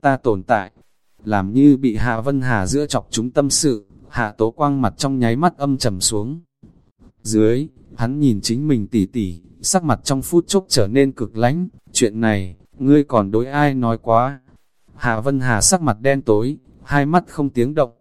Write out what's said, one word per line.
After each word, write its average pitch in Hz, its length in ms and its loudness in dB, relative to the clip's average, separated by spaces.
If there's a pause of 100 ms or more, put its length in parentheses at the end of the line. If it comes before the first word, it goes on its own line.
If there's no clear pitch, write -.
Ta 139 160 2
tồn 107 260 -2
tại, 101 280 -2 (540)
làm 101 280 0
như 135 240 6
bị 127 200 -2
Hạ 113 240 0
Vân 135 200 -2
Hà 117 260 0
giữa 139 200 -2
chọc 123 240 -4
chúng 117 200 -4
tâm 143 200 0
sự, 113 360 -2 (220)
Hạ 110 300 -4
Tố 113 120 2
Quang 139 320 -2
mặt 107 140 -2
trong 135 220 -4
nháy 117 180 2
mắt 170 200 0
âm 143 220 -2
trầm 98 220 -4
xuống. 113 400 -4 (840)
Dưới, 110 460 2 (280)
hắn 127 240 -4
nhìn 117 200 2
chính 131 280 -4
mình 113 180 0
tỉ 98 200 0
tỉ, 90 340 -6 (220)
sắc 180 220 0
mặt 131 200 0
trong 135 180 -2
phút 170 240 0
chốc 190 220 0
trở 104 180 2
nên 135 260 2
cực 110 240 -8
lãnh, 147 320 0 (240)
chuyện 110 280 -2
này, 98 360 -2 (220)
ngươi 143 260 4
còn 107 260 0
đối 113 160 0
ai 143 280 0
nói 117 240 -2
quá? 123 420 0 (560)
Hạ 113 240 -2
Vân 135 200 -2
Hà 123 200 0
sắc 180 220 0
mặt 107 180 0
đen 135 220 0
tối, 120 340 0 (280)
hai 143 220 0
mắt 170 220 2
không 143 220 -4
tiếng 127 240 -2
động 139 160 0 (100)